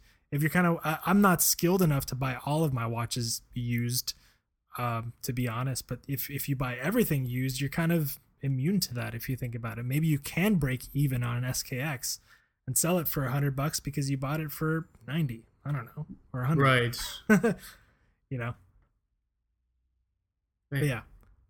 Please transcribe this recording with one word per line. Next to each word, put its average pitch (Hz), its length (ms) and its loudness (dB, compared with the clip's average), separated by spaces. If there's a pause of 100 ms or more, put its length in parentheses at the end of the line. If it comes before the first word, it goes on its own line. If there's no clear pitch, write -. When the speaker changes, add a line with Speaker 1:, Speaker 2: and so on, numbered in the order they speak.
(300)
Speaker 1:
If 143 120 0
you're 156 80 4
kind 180 180 4
of, 165 160 2
I, 156 220 -2
I'm 190 140 6
not 185 220 6
skilled 185 400 4
enough 147 240 4
to - 80 -6
buy 127 220 -2 (100)
all 151 160 2
of 147 100 2
my 117 140 -2
watches 117 560 -4 (120)
used, 120 600 -2 (640)
um, 117 460 -4
to 135 100 -6
be 123 160 -2
honest. 123 400 -4
But 123 180 -8
if, 139 240 -6
if 143 180 -8
you 139 60 2
buy 123 220 -4
everything 151 480 2
used, 127 360 -2
you're 139 100 -2
kind 165 200 0
of 160 300 0 (220)
immune 139 360 0
to 147 160 -2
that 113 220 -6
if - 120 -10
you 135 60 -2
think 120 220 -6
about 113 220 -8
it. 120 60 -6
Maybe 143 220 0
you 147 140 4
can 196 360 2
break 131 360 0
even 131 320 0
on 120 140 -2
an 123 60 -2
S 127 200 -2
K 127 160 -6
X - 400 -6 (480)
and 131 100 0
sell 180 200 2
it 165 100 -2
for 143 160 -2
a 123 80 -4
hundred 143 240 0
bucks 143 240 -2
because 139 280 -4
you 139 80 0
bought 139 220 -2
it 156 140 -6
for 160 360 -2 (200)
ninety. 131 380 -2 (180)
I 143 80 -4
don't 127 140 -4 (100)
know, 151 100 -8 (260)
or 127 100 -4
a 123 40 0
hundred. 147 160 4 (640)
Speaker 2:
Right. 208 320 6
Speaker 1:
<laughs> - 60 -20 (640)
You 135 60 -6
know. 120 180 -6 (2250)
Speaker 2:
Right. 139 100 -2
Speaker 1:
But 147 60 2
yeah, 123 140 0 (500)